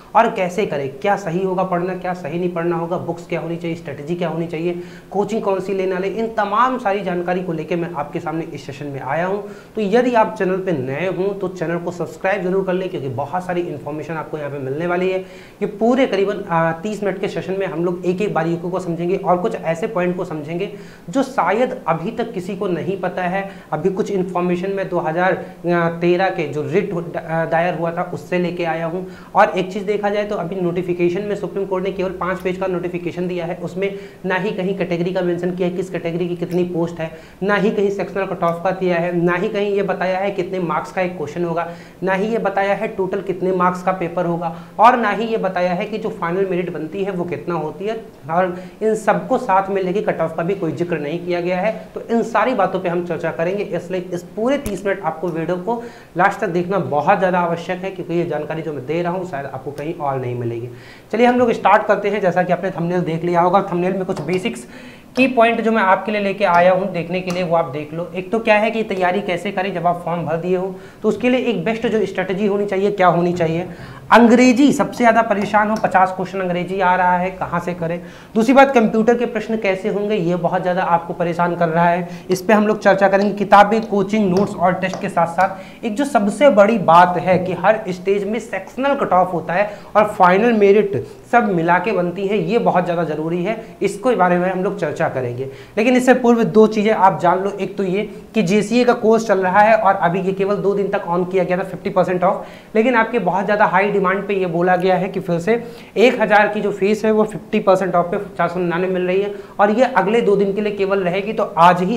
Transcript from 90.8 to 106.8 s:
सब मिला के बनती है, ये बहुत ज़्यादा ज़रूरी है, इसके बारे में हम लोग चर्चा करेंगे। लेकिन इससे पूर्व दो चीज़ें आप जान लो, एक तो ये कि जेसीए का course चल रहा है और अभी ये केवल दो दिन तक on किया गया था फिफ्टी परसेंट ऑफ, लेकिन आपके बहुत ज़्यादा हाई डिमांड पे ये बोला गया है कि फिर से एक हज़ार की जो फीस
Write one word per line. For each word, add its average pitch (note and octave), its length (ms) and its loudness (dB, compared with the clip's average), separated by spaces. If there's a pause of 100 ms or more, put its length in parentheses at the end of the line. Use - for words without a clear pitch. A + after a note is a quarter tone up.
सब A#3+ 160 4
मिला E3+ 300 2
के G#3+ 140 -2
बनती F3+ 340 -2
है, G#3 140 0
ये F3+ 200 0
बहुत F3+ 240 2
ज़्यादा E3+ 200 0
ज़रूरी D#3+ 400 -2
है, A3 160 -4 (220)
इसके G3+ 340 0
बारे F3+ 220 4
में F3+ 120 0
हम F#3 140 -2
लोग G3 140 -2
चर्चा D#3 280 -2
करेंगे। B2 380 -4 (320)
लेकिन B3 200 4
इससे B3 200 6
पूर्व A#3 280 4
दो G#3+ 240 6
चीज़ें G#3+ 240 2
आप F3+ 280 4
जान F3 200 4
लो, G3+ 120 -2
एक G3 240 -6
तो G3+ 60 -2
ये F#3+ 200 0 (320)
कि A3 100 4
जेसीए G#3+ 400 4
का A#3 100 6
course A3 320 4
चल G3 120 4
रहा F#3 220 4
है G#3+ 160 8
और F#3+ 200 4
अभी F3 240 2
ये F#3 140 0
केवल G3 240 0
दो G3 160 0
दिन G3+ 140 0
तक F#3+ 200 -2
on F3+ 240 0
किया F#3 120 2
गया F3 140 0
था F#3+ 60 -2
फिफ्टी F3+ 260 -6
परसेंट F3+ 340 2
ऑफ, - 220 0 (280)
लेकिन A3+ 220 4
आपके A3+ 240 2
बहुत F3+ 240 0
ज़्यादा G#3 220 2
हाई F#3+ 240 2
डिमांड G3 380 0
पे G#3 60 -2
ये F#3 140 0
बोला F3 280 2
गया F3+ 200 2
है F#3 120 -2
कि F3+ 120 -4
फिर E3+ 200 -2
से A3 120 0 (440)
एक A3 240 4
हज़ार G#3 280 6
की G#3 120 -2
जो G3+ 120 0
फीस G#3 320 2